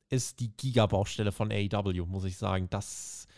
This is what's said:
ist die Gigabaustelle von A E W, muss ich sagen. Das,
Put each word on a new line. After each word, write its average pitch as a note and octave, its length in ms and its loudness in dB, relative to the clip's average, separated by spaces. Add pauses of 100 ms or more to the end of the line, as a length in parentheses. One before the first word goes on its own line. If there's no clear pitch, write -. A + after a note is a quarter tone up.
ist - 320 -2
die A#2 100 -4
Gigabaustelle G#2+ 800 2
von G#2+ 180 0
A G#2+ 60 -2
E G2+ 160 0
W, F#2+ 340 0
muss F#2+ 200 -2
ich F#2 100 -2
sagen. F#2+ 340 0
Das, - 560 -8 (120)